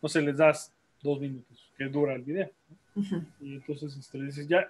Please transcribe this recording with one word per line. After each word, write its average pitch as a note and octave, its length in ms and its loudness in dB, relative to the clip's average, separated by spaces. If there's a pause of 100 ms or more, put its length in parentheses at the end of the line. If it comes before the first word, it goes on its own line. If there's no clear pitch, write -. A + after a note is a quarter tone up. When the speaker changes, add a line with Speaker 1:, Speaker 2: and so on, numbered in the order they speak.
Speaker 1:
No D3+ 60 -2
sé, D#3 140 2
les C#3+ 140 2
das D3+ 360 6 (300)
dos C#3+ 180 0
minutos, C3+ 560 -10
que C3+ 80 -6
dura C#3 300 0
el B2+ 80 -8
video, D#3+ 280 -4 (180)
¿no? - 340 -10
Speaker 2:
Ujú. E3+ 220 -2 (160)
Speaker 1:
Y C#3 140 -12
entonces, C#3 420 -8
este, C#3 220 -14
le C#3 80 -4
dices, C#3+ 220 -8
"¿Ya, F3+ 220 4